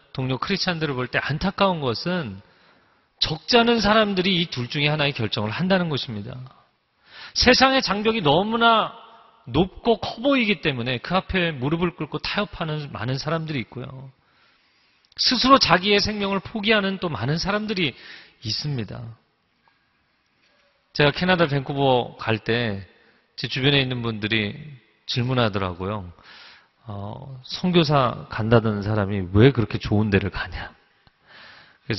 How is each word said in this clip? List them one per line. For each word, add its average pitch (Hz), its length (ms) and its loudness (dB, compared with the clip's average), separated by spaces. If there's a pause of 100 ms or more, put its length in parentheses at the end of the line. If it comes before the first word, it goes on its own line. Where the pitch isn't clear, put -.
(120)
동료 131 260 -2
크리스찬들을 160 560 -2
볼 123 140 -4
때 - 100 -2
안타까운 180 640 0
것은 127 600 -4 (800)
적잖은 233 600 2
사람들이 202 560 2
이 170 100 0
둘 123 220 -6
중에 147 200 0
하나의 147 240 0
결정을 107 380 -2
한다는 180 380 0
것입니다. 120 500 -6 (960)
세상의 269 480 4
장벽이 214 400 0
너무나 214 720 4 (520)
높고 190 520 0
커 - 240 -10
보이기 240 380 2
때문에 127 380 -2
그 - 160 -6
앞에 180 380 0
무릎을 160 440 -2
꿇고 151 220 -8
타협하는 151 720 -6
많은 113 260 -4
사람들이 156 420 -4
있고요. 131 500 -12 (1040)
스스로 254 420 4
자기의 190 420 4
생명을 196 400 -2
포기하는 202 580 0
또 180 100 -4
많은 135 300 -2
사람들이 190 560 -2 (500)
있습니다. 120 580 -6 (1900)
제가 147 200 4
캐나다 180 340 2
밴쿠버 135 720 0
갈 110 200 -2
때 113 480 -2 (500)
제 123 120 -8
주변에 139 320 2
있는 127 220 -2
분들이 107 520 0 (520)
질문하더라고요. 101 1040 -2 (760)
어, 110 560 -10
"선교사 151 840 2
간다던 110 520 2
사람이 98 500 0
왜 113 200 8
그렇게 113 260 -2
좋은 107 320 2
데를 95 200 2
가냐?" - 420 -10 (1120)
그래서 110 140 -4